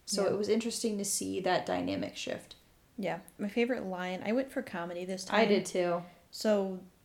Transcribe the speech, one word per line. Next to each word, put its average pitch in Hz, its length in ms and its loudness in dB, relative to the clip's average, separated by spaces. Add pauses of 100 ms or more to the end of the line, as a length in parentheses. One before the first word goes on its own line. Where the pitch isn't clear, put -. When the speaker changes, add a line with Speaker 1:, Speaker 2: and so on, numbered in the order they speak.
Speaker 1:
So 202 160 0
Speaker 2:
Yeah. 185 80 4
Speaker 1:
it 196 80 2
was 208 100 0
interesting 226 500 0
to 202 60 -2
see 190 360 -2
that 180 260 2
dynamic - 500 -2
shift. - 380 -8 (440)
Speaker 2:
Yeah. 170 200 -2 (200)
My 208 100 -2
favorite 233 380 0
line, 180 380 -4
I 214 80 0
went 269 200 0
for 269 100 -4
comedy 175 420 -6
this 185 260 -6
Speaker 1:
I 202 100 6
Speaker 2:
time. 214 80 6
Speaker 1:
did 202 180 4
too. 175 360 2 (300)
Speaker 2:
So 196 480 2 (240)